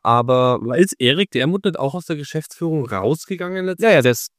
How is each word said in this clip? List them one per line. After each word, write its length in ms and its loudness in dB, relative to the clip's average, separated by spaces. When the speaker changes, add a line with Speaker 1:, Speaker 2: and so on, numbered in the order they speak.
Speaker 1:
aber 580 2
Speaker 2:
Aber 160 -4
ist 220 2
Erik 320 0
Dermuth 340 0
nicht 140 -4
auch 160 -4
aus 100 -10
der 120 -6
Geschäftsführung 680 -6
rausgegangen 800 -4
letztes 180 -6
Speaker 1:
Ja, 120 6
ja, 80 6
der 80 6
ist, 280 -4